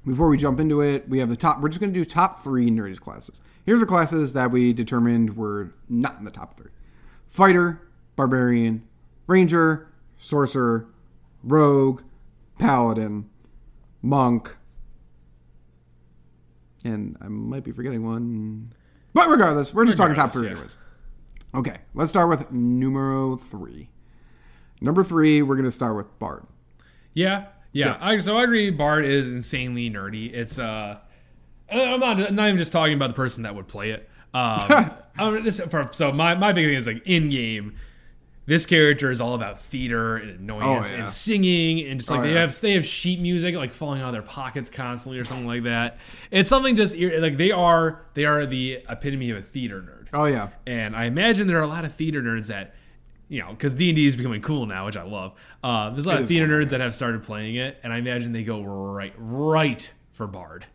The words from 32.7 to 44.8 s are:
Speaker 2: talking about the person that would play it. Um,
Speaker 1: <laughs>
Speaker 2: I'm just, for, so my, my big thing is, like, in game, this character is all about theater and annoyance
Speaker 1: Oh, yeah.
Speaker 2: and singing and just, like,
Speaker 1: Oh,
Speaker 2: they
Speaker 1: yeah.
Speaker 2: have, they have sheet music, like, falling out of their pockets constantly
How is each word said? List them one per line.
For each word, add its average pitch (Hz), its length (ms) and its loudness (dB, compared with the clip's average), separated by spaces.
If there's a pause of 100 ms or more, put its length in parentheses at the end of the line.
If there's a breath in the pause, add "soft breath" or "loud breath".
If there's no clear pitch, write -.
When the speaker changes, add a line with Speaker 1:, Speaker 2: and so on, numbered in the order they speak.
Speaker 2:
talking 156 220 2
about 139 140 0
the - 60 -6
person 127 280 -4
that 104 120 -10
would 95 120 -12
play 104 240 -8
it. - 180 -10 (240 soft breath)
Um, 123 580 2 (140)
Speaker 1:
<laughs> - 140 -18
Speaker 2:
I'm 214 240 -2
just, 208 280 -2
for, 143 220 -2
so 143 200 0
my, 165 240 2
my 202 160 2
big 165 140 2
thing 147 80 2
is, 123 120 -2
like, 117 200 -6
in 165 220 2
game, 110 460 -4 (720 soft breath)
this 160 200 2
character 147 440 4
is 123 100 -4
all 123 140 -4
about 104 260 -8
theater 117 560 -4
and 107 140 -12 (100)
annoyance 110 500 -2
Speaker 1:
Oh, 98 40 -8
yeah. 117 60 -8
Speaker 2:
and 101 80 -8
singing 170 800 0
and 135 140 -6
just, 117 100 -8
like, 143 100 0
Speaker 1:
Oh, - 20 0
Speaker 2:
they 151 120 0
Speaker 1:
yeah. 165 60 4
Speaker 2:
have, 165 200 0
they 208 140 0
have 170 120 0
sheet 175 340 -4
music, 175 360 -2
like, 131 180 -6
falling 143 260 -6
out 127 80 -8
of 123 40 -6
their 107 100 -8
pockets 127 480 -12
constantly 127 480 -10